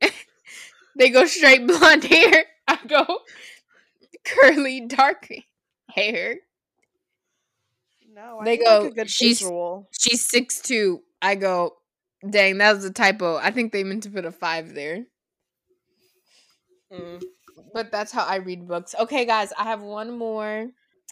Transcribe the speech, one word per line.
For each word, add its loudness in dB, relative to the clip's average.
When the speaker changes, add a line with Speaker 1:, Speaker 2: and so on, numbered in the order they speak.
Speaker 1:
<laughs> 2
They 6
go 6
straight 4
blonde 6
<laughs> -8
hair, 6
I 0
go 4
curly 2
dark -2
hair. -6
Speaker 2:
No, -18
I -10
Speaker 1:
They 0
Speaker 2:
need, 0
like, 6
Speaker 1:
go, -6
Speaker 2:
a -8
good -10
Speaker 1:
"She's, 0
Speaker 2:
visual. -8
Speaker 1:
she's -2
six -2
two." -2
I 0
go, -4
"Dang, 2
that 4
was -6
a -8
typo. -2
I -2
think -6
they -4
meant -8
to -18
put -10
a -12
five -8
there." -10
Speaker 2:
Mm. -16
Speaker 1:
But -10
that's -8
how -4
I -4
read -12
books. -10
Okay, -2
guys, -2
I -6
have -6
one -14
more. -8